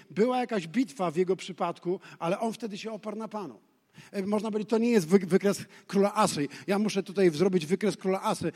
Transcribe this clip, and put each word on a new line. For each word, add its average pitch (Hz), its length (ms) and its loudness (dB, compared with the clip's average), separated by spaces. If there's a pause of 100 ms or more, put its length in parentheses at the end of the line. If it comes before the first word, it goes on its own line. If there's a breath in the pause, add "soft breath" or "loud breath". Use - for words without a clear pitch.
była 240 300 2
jakaś 220 280 -4
bitwa 180 440 -2
w 143 40 -14
jego 185 200 2
przypadku, 180 640 -6 (200 loud breath)
ale 170 200 -2
on 226 140 -4
wtedy 214 240 -10
się 202 140 -12
oparł 208 260 -10
na 220 100 -8
Panu. 175 320 -12 (520 loud breath)
E, 196 140 -4
można 214 260 -2
powiedzieć, 214 180 -4
to 226 80 2
nie 233 140 2
jest 202 160 4
wy-, 190 120 6
wykres 190 460 2 (220 loud breath)
króla 196 260 2
Asy. 170 340 2 (200 loud breath)
Ja 196 120 0
muszę 196 240 -2
tutaj 185 260 4
zrobić 175 360 2
wykres 190 320 0
króla 190 260 -2
Asy. 175 320 -2